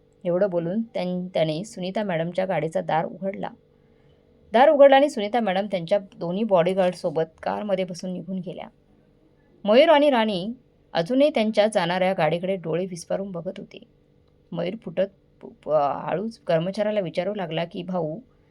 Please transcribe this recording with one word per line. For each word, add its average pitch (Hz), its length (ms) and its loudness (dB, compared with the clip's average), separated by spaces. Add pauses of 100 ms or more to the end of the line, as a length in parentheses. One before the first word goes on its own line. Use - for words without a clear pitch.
(260)
एवढं 185 240 2
बोलून 175 320 -2
त्यां-, 180 520 -6
त्याने 160 300 0
सुनीता 190 400 -6
मॅडमच्या 175 420 -2
गाडीचा 165 360 -2
दार 160 240 0
उघडला. 190 440 -8 (1040)
दार 262 160 8
उघडला 277 260 10
आणि 277 140 6
सुनीता 214 300 -2
मॅडम 202 260 0
त्यांच्या 185 340 -2
दोन्ही 190 440 -6
बॉडीगार्डसोबत 180 800 2 (200)
कारमध्ये 196 420 -2
बसून 185 280 -10
निघून 180 260 -8
गेल्या. 175 280 -12 (960)
मयूर 254 260 6
आणि 294 200 6
राणी 220 400 0 (440)
अजूनही 254 360 2
त्यांच्या 214 380 2
जाणाऱ्या 185 460 0
गाडीकडे 175 420 0
डोळे 170 300 -4
विस्फारून 180 460 -8
बघत 170 260 -10
होते. - 220 -18 (720)
मयूर 175 320 -6
फुटत 175 180 -4 (400)
प-, - 40 -18
प-, - 240 -14 (340)
हळूच 185 360 -6
कर्मचाऱ्याला 196 600 -2
विचारू 180 360 -2
लागला 170 300 -4
की, 175 180 -10
"भाऊ, 175 340 -4 (340)